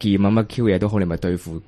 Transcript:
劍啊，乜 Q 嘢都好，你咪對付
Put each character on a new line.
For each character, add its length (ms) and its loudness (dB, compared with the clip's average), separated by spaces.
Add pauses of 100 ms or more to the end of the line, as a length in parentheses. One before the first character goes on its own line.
劍 240 2
啊， 60 4
乜 180 2
Q 180 -4
嘢 120 4
都 100 0
好， 100 0
你 60 0
咪 140 -2
對 180 -2
付 320 -10